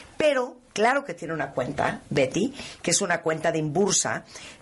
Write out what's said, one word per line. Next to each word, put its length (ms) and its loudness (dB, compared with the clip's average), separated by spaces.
pero 400 2
claro 320 2
que 100 -8
tiene 200 -8
una 160 -4
cuenta, 500 -2
Betty, 420 2
que 80 0
es 120 2
una 200 0
cuenta 300 0
de 60 0
Imbursa, 680 0